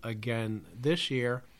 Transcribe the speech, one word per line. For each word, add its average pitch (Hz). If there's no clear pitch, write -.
again 113
this 156
year. 123